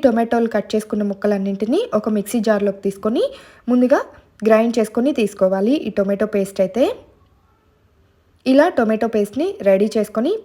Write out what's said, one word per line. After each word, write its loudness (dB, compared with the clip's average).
టొమాటోలు 2
కట్ -4
చేసుకున్న -4
ముక్కలన్నింటినీ -2
ఒక -4
మిక్సీ -2
జార్లోకి 0
తీసుకొని -2
ముందుగా 4
గ్రైండ్ 4
చేసుకొని 0
తీసుకోవాలి. 0
ఈ -8
టొమాటో -2
పేస్ట్ -2
అయితే 0
ఇలా 6
టొమాటో 0
పేస్ట్ని -2
రెడీ 2
చేసుకొని -2